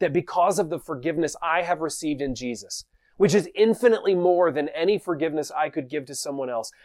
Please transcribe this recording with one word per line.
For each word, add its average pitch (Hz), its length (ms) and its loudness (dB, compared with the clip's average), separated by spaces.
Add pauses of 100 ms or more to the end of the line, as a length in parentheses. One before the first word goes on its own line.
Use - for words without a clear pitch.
that 165 120 0
because 185 460 2
of 180 100 0
the 165 120 -4
forgiveness 160 600 -4
I 170 220 0
have 170 180 -2
received 151 400 -4
in 139 140 -4
Jesus, 120 520 -10 (320)
which 190 160 4
is 185 200 2
infinitely 220 600 4
more 175 340 4
than 143 200 -2
any 175 280 0
forgiveness 156 540 -2
I 151 160 -2
could 143 200 -6
give 139 180 -6
to 139 100 -14
someone 139 340 -6
else, 113 220 -6 (120)